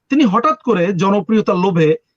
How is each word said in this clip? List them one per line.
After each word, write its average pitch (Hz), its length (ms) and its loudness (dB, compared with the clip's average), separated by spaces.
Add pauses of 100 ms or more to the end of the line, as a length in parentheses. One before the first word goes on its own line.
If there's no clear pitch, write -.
তিনি 285 160 2
হঠাৎ 240 380 0
করে 190 300 -2
জনপ্রিয়তার 202 640 -2
লোভে 165 400 0 (200)